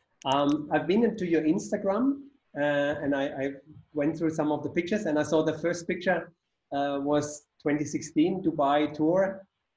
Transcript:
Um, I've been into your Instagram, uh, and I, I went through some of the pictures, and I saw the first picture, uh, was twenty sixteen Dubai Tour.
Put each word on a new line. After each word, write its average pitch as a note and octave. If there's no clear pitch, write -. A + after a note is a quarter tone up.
Um, C#3+
I've D3+
been G#3
into F#3
your D#3+
Instagram, G3+
uh, D3
and C#3
I, C#3
I C#3
went D3
through D#3+
some D#3
of D3
the C#3+
pictures, F3
and D3+
I D3+
saw D3+
the D3+
first E3+
picture, F3
uh, C#3+
was D3
twenty D3
sixteen F3
Dubai D3+
Tour. F3+